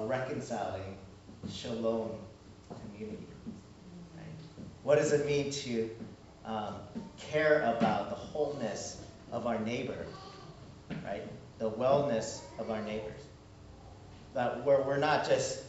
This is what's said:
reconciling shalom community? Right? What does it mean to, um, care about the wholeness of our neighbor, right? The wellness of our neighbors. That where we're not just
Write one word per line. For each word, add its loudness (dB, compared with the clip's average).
reconciling -2
shalom 0
community? -8
Right? -14
What 8
does 6
it 4
mean 2
to, 0
um, -4
care 6
about 4
the -4
wholeness -2
of -4
our 2
neighbor, -2
right? -4
The 0
wellness 4
of -4
our 0
neighbors. -4
That 0
where 10
we're 2
not 4
just 2